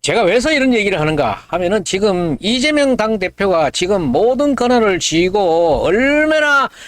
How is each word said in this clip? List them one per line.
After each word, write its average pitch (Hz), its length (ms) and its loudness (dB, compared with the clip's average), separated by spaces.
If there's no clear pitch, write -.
제가 202 200 -2
왜서 240 280 0
이런 262 220 2
얘기를 196 260 0
하는가 147 480 -2
하면은 180 360 -2
지금 180 560 -2
이재명 262 580 0
당대표가 190 720 0
지금 185 320 -2
모든 240 520 2
권한을 226 440 2
쥐고 170 840 0
얼마나, 285 840 2